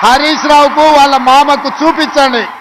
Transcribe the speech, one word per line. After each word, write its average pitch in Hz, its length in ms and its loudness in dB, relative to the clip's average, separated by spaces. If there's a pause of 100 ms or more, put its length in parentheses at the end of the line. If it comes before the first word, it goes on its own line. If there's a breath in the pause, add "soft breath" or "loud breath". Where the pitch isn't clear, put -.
హరీష్ 277 480 0
రావుకు 294 320 2 (140)
వాళ్ళ 277 180 2 (140)
మామకు 277 400 0 (100)
చూపించండి. 285 640 -2 (180)